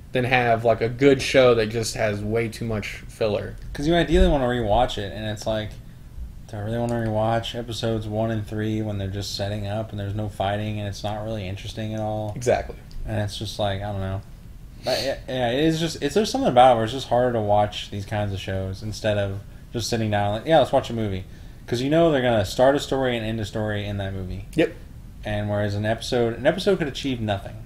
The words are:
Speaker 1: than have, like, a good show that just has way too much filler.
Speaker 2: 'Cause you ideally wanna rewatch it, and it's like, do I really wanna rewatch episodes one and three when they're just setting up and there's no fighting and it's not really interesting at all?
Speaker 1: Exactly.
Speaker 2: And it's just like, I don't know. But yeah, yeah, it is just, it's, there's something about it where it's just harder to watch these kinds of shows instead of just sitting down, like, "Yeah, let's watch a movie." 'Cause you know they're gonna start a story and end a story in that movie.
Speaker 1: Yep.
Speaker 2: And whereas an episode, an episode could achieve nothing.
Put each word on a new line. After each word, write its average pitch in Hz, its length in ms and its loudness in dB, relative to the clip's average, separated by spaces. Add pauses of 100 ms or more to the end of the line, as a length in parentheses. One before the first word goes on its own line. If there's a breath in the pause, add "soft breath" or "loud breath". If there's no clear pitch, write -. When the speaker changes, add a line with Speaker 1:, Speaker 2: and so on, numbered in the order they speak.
(120)
Speaker 1:
than 127 140 0
have, 120 380 4
like, 113 180 4
a 117 80 0
good 131 320 6
show 127 340 6
that 110 120 2
just 110 280 -4
has 107 260 0
way 113 260 0
too 110 180 -6
much 107 420 -6
filler. 101 480 -2 (180)
Speaker 2:
'Cause 147 140 -2
you 170 80 6
ideally 170 320 6
wanna 143 180 4
rewatch 120 520 2
it, 101 140 -6
and 107 140 -8
it's 104 220 -6
like, 107 240 -2 (800 soft breath)
do 110 80 -10
I - 40 -6
really 113 160 -4
wanna 117 180 -2
rewatch 113 600 0
episodes 113 520 -4
one 110 220 -2
and 110 160 -2
three 110 360 -2
when 104 180 -4
they're 98 80 -2
just 101 280 -6
setting 104 320 -4
up 107 240 -4
and 107 80 -8
there's 101 160 -4
no 107 140 -2
fighting 104 500 -2
and 104 80 -4
it's 98 160 -8
not 107 200 -4
really 107 240 -6
interesting 107 480 -8
at 110 40 -4
all? 107 360 -4
Speaker 1:
Exactly. 117 400 0 (320)
Speaker 2:
And 107 140 -2
it's 104 160 -4
just 107 200 -8
like, 98 240 -2
I 104 100 -6
don't 98 100 -4
know. 95 200 -4 (640)
But 123 180 0
yeah, 135 140 -2 (100)
yeah, 127 240 0
it 139 120 2
is 160 160 2
just, 160 240 -4
it's, 143 100 -2
there's 208 160 2
something 269 200 0
about 127 240 10
it - 20 8
where 113 80 2
it's 113 100 -2
just 135 140 -6
harder 123 260 4
to 113 80 2
watch 104 480 2
these 101 160 -8
kinds 104 280 -2
of 95 60 -4
shows 95 440 -6
instead 107 340 -2
of 98 220 -2 (320 soft breath)
just 117 180 -4
sitting 110 220 0
down, 104 220 2
like, 110 120 -4
"Yeah, 156 140 6
let's 120 120 4
watch 131 200 2
a - 20 -4
movie." 101 300 -2 (420 soft breath)
'Cause 120 160 -2
you 135 80 -2
know 165 220 6
they're 135 100 2
gonna 117 240 4
start 135 300 4
a 143 40 2
story 131 380 0
and 110 80 -4
end 113 140 -2
a 104 60 -2
story 104 420 -2
in 101 100 -4
that 98 160 -4
movie. 92 400 -8
Speaker 1:
Yep. 156 200 4 (520)
Speaker 2:
And 104 240 -2
whereas 104 240 0
an 104 120 -2
episode, 117 520 0
an 120 80 -4
episode 185 320 2
could 151 120 -2
achieve 127 320 -4
nothing. 101 340 -4 (100)